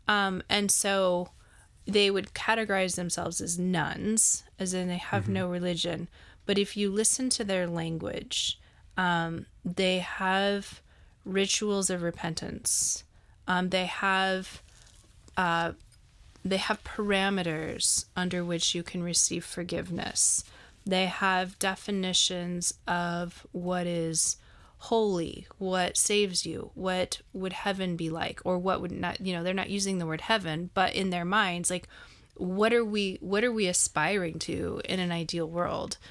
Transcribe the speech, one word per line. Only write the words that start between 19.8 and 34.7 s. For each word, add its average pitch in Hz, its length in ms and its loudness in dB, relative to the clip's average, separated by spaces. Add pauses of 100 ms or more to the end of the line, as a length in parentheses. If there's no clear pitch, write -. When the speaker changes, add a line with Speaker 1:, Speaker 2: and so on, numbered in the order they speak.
Speaker 1:
They 185 220 2
have 185 520 0
definitions 185 1160 0 (120)
of 175 680 -2
what 180 360 -2
is 165 480 0 (420)
holy, 202 680 0 (120)
what 185 380 0
saves 208 500 2
you, - 280 -8
what 185 460 -2 (120)
would 185 200 -4
heaven 190 440 -2
be 165 140 -4
like, - 340 -6
or 180 140 2
what 185 220 0
would 175 120 -4
not, - 280 -4
you 185 140 -2
know, 170 80 -2
they're 180 120 0
not 190 160 -2
using 196 280 0
the 170 80 -2
word 160 140 -2
heaven, 175 540 0
but 190 200 4
in 190 160 0
their 175 140 -2
minds, 180 460 0
like, 180 180 -4 (460)
what 202 380 2
are 233 120 6
we, 208 360 0
what 202 220 2
are 247 100 4
we 220 140 2
aspiring 175 760 2
to 175 440 -4